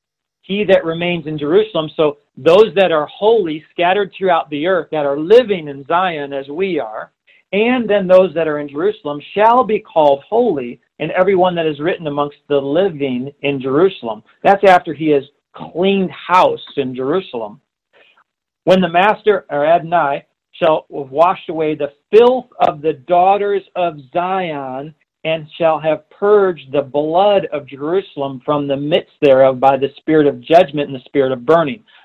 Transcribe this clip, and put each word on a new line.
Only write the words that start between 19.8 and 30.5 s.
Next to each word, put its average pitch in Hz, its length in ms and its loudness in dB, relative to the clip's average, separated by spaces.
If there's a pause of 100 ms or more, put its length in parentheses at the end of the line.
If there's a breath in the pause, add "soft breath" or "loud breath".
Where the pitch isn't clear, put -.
"shall 165 420 -2
have 139 180 -10
washed 170 380 0
away 156 280 -4
the 147 180 -6 (160)
filth 247 420 4 (140)
of 160 140 -2
the 151 140 -2
daughters 190 680 0 (140)
of 170 240 -4 (100)
Zion, 160 800 -6 (300)
and 160 300 -6
shall 160 260 0
have 151 320 -4
purged 190 600 0
the 143 120 0
blood 160 640 0
of 143 200 -8
Jerusalem 139 760 -6
from 147 260 -2
the 139 100 -2
midst 147 440 -4
thereof 135 380 4
by 135 180 4
the 131 200 -4
spirit 156 300 2
of 127 140 -2
judgment 147 500 2